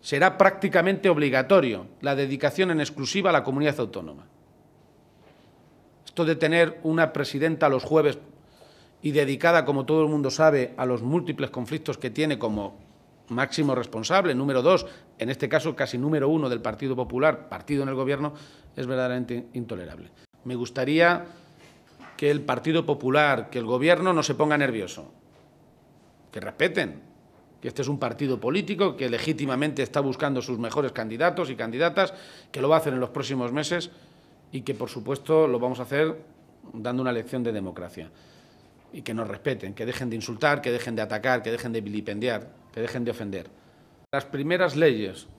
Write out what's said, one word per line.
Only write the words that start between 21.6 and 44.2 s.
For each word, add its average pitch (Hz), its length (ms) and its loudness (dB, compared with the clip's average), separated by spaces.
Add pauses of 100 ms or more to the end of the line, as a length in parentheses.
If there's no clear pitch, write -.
que 147 120 2
el 147 120 2
Partido 156 440 0
Popular, 139 640 2
que 127 100 -4
el 117 60 -4
gobierno 160 480 4
no 156 80 2
se 139 140 0
ponga 151 220 2
nervioso, 110 540 -4 (1200)
que - 80 -12
respeten 143 680 -4 (520)
que 123 60 -10
este 127 160 -6
es 117 40 -4
un 139 120 -4
partido 123 400 -4
político 170 580 -2
que 131 120 -4
legítimamente 135 760 -2
está 135 160 -2
buscando 135 420 0
sus 120 160 -6
mejores 120 340 -2
candidatos 135 600 -2
y 123 40 -8
candidatas, 156 580 0 (380)
que - 80 -10
lo 135 100 0
va 160 80 6
a - 20 6
hacer 151 140 -2
en 127 60 -2
los 123 120 -4
próximos 127 400 -4
meses 156 400 -4 (600)
y 135 100 -8
que, 135 120 -6
por 123 160 -6
supuesto, 139 580 2
lo 120 120 0
vamos 123 200 -2
a 127 40 -8
hacer 156 340 -2 (560)
dando 123 300 -4
una 127 80 0
lección 120 320 -4
de 117 80 -2
democracia. 90 580 -10 (840)
Y 120 100 -14
que 117 100 -8
nos 113 140 -4
respeten, 104 480 -6
que 113 100 -8
dejen 123 240 -6
de 113 60 -6
insultar, 127 440 0
que 120 120 -4
dejen 120 240 -4
de 107 80 -2
atacar, 110 400 -2
que 113 80 -4
dejen 117 200 -6
de 113 100 -4
vilipendiar, 104 680 -6 (240)
que 113 80 -8
dejen 120 240 -6
de 117 60 -4
ofender. 98 380 -8 (640)
Las 139 140 -4